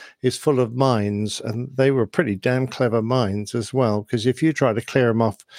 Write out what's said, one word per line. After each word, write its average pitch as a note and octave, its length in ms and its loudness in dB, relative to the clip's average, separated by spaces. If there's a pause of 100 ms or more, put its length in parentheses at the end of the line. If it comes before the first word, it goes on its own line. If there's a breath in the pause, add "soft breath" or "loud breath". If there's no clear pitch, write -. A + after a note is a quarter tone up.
(220 loud breath)
is B2+ 160 0
full C3+ 240 2
of A2+ 120 -2
mines, G#2+ 680 0
and A#2 340 -6
they C3+ 160 4
were B2 160 2
pretty A#2+ 280 -2
damn B2+ 300 0
clever A#2 360 0
mines A2 520 -2
as A#2 200 -6
well, G#2+ 320 2
'cause A2+ 200 -2
if B2+ 160 0
you D#3+ 120 2
try B2+ 180 2
to G#2+ 80 -2
clear B2 300 0
'em A2+ 120 2
off A2 180 0 (200 loud breath)